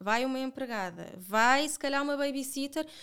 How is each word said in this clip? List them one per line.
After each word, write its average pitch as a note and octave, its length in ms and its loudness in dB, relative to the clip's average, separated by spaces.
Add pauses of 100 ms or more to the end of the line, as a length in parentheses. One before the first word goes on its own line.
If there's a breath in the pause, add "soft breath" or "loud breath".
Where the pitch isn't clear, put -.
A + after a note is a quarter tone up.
vai A3 240 2
uma C4 160 0
empregada, A3 760 -6
vai A#3 520 4
se - 100 -6
calhar C#4 240 0
uma C#4+ 140 -2
babysitter. C#4 680 -2 (180 loud breath)